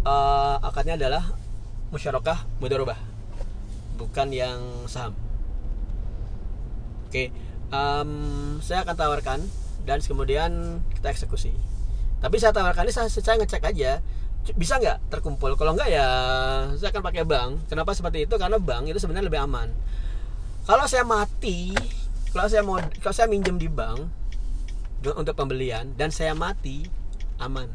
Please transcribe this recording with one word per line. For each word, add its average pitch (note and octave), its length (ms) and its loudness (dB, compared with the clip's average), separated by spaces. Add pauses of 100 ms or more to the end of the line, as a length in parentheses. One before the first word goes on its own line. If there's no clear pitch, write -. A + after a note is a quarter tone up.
eh, C#3 560 4
akadnya C#3 400 0
adalah C#3+ 240 2 (640)
musyarakah C#3+ 560 -2 (140)
mudharabah, C3 400 0 (960)
bukan C3+ 340 -2
yang B2 300 -2 (260)
saham. A2+ 300 -6 (1900)
Oke, B2+ 240 -2 (400)
em, C#3+ 360 0 (520)
saya F3+ 240 0
akan E3+ 80 -2
tawarkan D3 460 0 (420)
dan C#3 160 0
kemudian E3 800 0 (160)
kita D3 160 2
eksekusi. - 400 2 (720)
Tapi - 160 2
saya A3 180 6
tawarkan F3+ 320 4
ini, - 80 0
saya, A3+ 160 2
saya A3 300 4
ngecek G3+ 240 0
aja, C#3+ 340 2 (460)
c-, - 100 0
bisa E3+ 240 4
nggak - 320 2
terkumpul. C#3+ 480 0
Kalau D#3+ 160 4
nggak F#3+ 160 2
ya, C#3+ 160 6 (720)
saya G3+ 160 0
akan G3 80 0
pakai F3 240 0
bank. C3 400 0
Kenapa E3 300 0
seperti E3 320 0
itu? A3+ 80 2
Karena G3+ 240 2
bank D3 320 -2
itu - 80 -2
sebenarnya F#3 260 0
lebih D3+ 160 0
aman. B2+ 300 0 (960)
Kalau C4 180 6
saya B3+ 160 2
mati, G3+ 720 0 (560)
kalau G3+ 160 2
saya G#3 160 4
mau, F#3+ 160 0 (220)
kalau G3 160 0
saya A3+ 100 6
minjem F#3+ 320 2
di D#3+ 80 2
bank C#3+ 400 -2 (960)
de-, D3 160 -2
untuk - 160 -2
pembelian C3 640 -2
dan D#3 160 0
saya D#3 220 0
mati, D#3+ 500 -2 (560)
aman. B2+ 320 -2